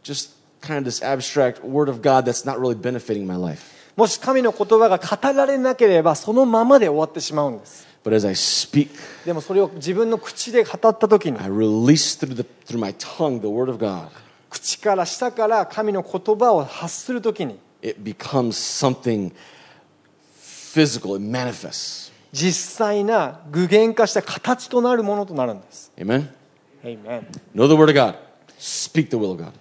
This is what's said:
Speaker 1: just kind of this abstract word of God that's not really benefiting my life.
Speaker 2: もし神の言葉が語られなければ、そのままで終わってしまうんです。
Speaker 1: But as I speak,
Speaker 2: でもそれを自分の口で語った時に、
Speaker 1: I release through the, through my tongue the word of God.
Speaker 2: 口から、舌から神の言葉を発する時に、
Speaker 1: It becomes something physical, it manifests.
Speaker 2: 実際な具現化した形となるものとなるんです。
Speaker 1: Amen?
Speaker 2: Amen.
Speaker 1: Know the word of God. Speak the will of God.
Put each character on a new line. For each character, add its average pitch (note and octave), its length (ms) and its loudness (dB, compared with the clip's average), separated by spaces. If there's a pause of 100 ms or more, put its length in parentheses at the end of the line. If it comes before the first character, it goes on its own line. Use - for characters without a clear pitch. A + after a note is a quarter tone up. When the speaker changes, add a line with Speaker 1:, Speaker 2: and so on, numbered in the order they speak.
Speaker 1:
just - 300 -10 (280)
kind D3+ 160 -6
of C#3 80 -4
this A#2+ 160 -6
abstract C3 600 -2
word C#3 260 0
of A#2 120 -8
God C3 240 4
that's A#2+ 200 -4
not C3+ 140 -6
really B2 160 0
benefiting A2 500 -6
my F2+ 120 -4
life. E2+ 380 -8 (200)
Speaker 2:
も A3 100 6
し - 140 -4
神 C4 240 0
の A3+ 80 2
言 G3 160 -2 (120)
葉 A3 100 6
が F#3 100 2
語 C4+ 340 -2
ら C4+ 140 2
れ C#4 100 0
な B3+ 160 0
け A#3+ 140 4
れ E3+ 160 6
ば、 E3 100 4
そ - 180 -6
の B3+ 140 6
ま A3+ 180 2
ま C4 140 6
で G#3+ 100 6
終 D3+ 120 0
わ D#3 80 0
っ - 40 -12
て - 80 -10
し D3 140 -8
ま D3+ 100 0
う C#3 80 0
ん A2 60 -10
で F#2+ 80 -18
す。 - 220 -20 (160)
Speaker 1:
But A2 120 2
as G#2 120 4
I F#2+ 80 0
speak, - 540 0 (360)
Speaker 2:
で E3+ 80 -2
も D#3 80 -4
そ F#3+ 140 -8
れ G3+ 60 6
を F#3 120 2
自 E3 220 -6
分 A3+ 160 0
の A3 80 0
口 - 320 -10
で A3+ 120 4
語 - 100 -4
っ - 60 -10
た A3 140 4
時 G#3 380 2
に、 A2 80 -6
Speaker 1:
I F#2+ 100 -8
release A2 680 4
through C3 180 -6
the, A#2 100 -6 (220)
through A#2+ 100 -8
my G2+ 160 -6
tongue C3+ 480 -4
the G#2 60 -4
word B2 240 -2
of A2+ 120 -4
God. F2+ 260 -6 (400)
Speaker 2:
口 - 300 -8
か G#3 160 0
ら、 F3+ 100 -2
舌 B3 260 -6
か A3+ 160 -2
ら G#3+ 180 2
神 G#3+ 260 -4
の F#3+ 120 -4
言 G#3 340 -2
葉 A#3 160 4
を G3 100 2
発 - 320 -10
す - 160 -10
る A#3+ 100 -4
時 G#3+ 240 -4
に、 G#2+ 140 -10 (220)
Speaker 1:
It - 200 -8
becomes A2+ 520 -4
something A#2 760 -2 (1000)
physical, A#2 840 -2
it G2+ 100 -6
manifests. A#2 840 -10 (200)
Speaker 2:
実 E3 460 -4
際 G#3 260 0
な F#3+ 380 0 (100)
具 E3+ 120 0
現 G#3+ 300 4
化 A3+ 120 4
し - 80 -4
た G#3 80 0
形 - 480 -4
と B3 120 2
な B3 140 2
る A3+ 80 0
も G3+ 120 -2
の G#3 100 -4
と F#3+ 80 -14
な C3 120 -2
る A2+ 80 -4
ん F#2+ 80 -12
で - 100 -20
す。 - 260 -20
Speaker 1:
Amen? C3 320 -2 (540)
Speaker 2:
Amen. A2+ 420 -12 (300)
Speaker 1:
Know A2+ 120 4
the D3+ 60 6
word D#3 160 8
of D3+ 40 2
God. A#2+ 220 4 (440)
Speak - 500 -4
the B2 80 -4
will G2+ 140 -2
of E2 120 -8
God. E2 180 -14